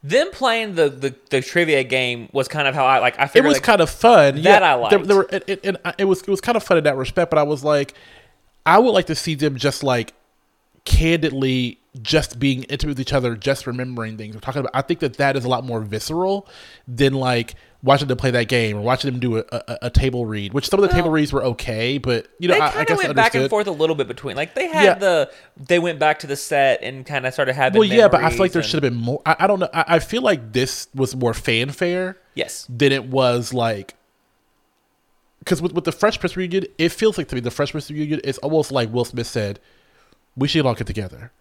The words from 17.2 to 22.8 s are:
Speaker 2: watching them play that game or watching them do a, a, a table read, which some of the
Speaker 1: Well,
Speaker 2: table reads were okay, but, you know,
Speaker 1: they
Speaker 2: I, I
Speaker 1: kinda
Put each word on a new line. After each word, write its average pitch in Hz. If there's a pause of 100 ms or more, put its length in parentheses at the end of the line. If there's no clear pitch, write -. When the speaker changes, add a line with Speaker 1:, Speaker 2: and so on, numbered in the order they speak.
Speaker 2:
watching 139
them 127
play 131
that 120
game 113
or 104
watching 127
them 123
do 117
a, 113
a, 117
a 123
table 123
read, 104
which 143
some 196
of 202
the 190
Speaker 1:
Well, 180
Speaker 2:
table 170
reads 151
were 143
okay, 120
but, 120 (100)
you 175
know, -
Speaker 1:
they -
Speaker 2:
I, 151
I 139
Speaker 1:
kinda -